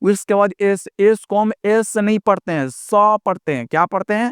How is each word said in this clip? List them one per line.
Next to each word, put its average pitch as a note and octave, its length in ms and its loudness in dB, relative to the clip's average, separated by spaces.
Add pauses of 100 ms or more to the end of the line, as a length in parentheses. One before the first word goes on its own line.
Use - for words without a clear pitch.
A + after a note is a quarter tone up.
उसके G3+ 320 0
बाद G3+ 280 2
एस, G3 260 0 (120)
एस G#3 260 4
को G3+ 120 -4
हम G#3+ 140 0 (140)
एस G#3+ 320 0
नहीं G#3+ 220 0
पढ़ते G3 320 0
हैं, D3 180 -2
स G#3+ 560 0
पढ़ते F3+ 300 -4
हैं, A#2+ 120 -6
क्या D#3+ 180 0
पढ़ते F#3+ 280 -4
हैं A3+ 180 -2